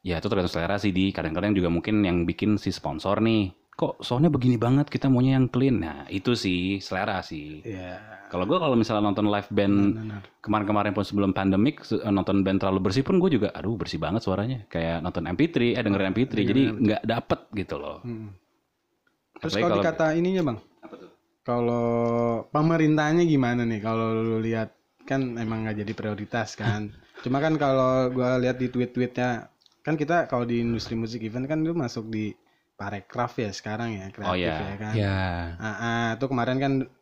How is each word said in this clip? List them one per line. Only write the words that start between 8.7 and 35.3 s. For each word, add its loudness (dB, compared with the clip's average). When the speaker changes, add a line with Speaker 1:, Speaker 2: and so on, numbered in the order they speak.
Speaker 1:
misalnya 2
nonton 2
live 0
band 4
Speaker 2:
Benar. -8
Speaker 1:
kemarin-kemarin 0
pun -2
sebelum 2
pandemik, 2
se-, -2
nonton 2
band 2
terlalu 2
bersih 2
pun 0
gue 4
juga, 2
"Aduh, -4
bersih -6
banget -2
suaranya." -2
Kayak -2
nonton -4
M -4
P 2
three, 2
eh, 0
denger 0
M 0
P -2
three, -2
jadi 4
Speaker 2:
Dengerin 0
M -2
P -
three. 2
Speaker 1:
nggak 0
dapet -2
gitu -6
loh. -8
Speaker 2:
Hmm. -12
Terus -6
Speaker 1:
Apalagi 0
Speaker 2:
kalau 2
Speaker 1:
kalau 2
Speaker 2:
dikata 2
ininya, 2
Bang? 0
Speaker 1:
Apa -18
tuh? -20
Speaker 2:
Kalau 0
pemerintahnya 4
gimana 4
nih? 0
Kalau 0
lu 0
lihat -2
kan -2
emang -4
nggak -4
jadi -6
prioritas -6
kan. -4
Speaker 1:
<laughs> -20
Speaker 2:
Cuma 0
kan 2
kalau 2
gua 2
lihat 2
di -2
tweet-tweetnya, -2
kan -2
kita 0
kalau 0
di 0
industri -2
musik -6
event -6
kan -2
lu 0
masuk -4
di -4
parekraf -6
ya -2
sekarang -6
ya, -10
kreatif -8
Speaker 1:
Oh, 0
iya. 0
Speaker 2:
ya -6
kan. -6
Speaker 3:
Iya. 0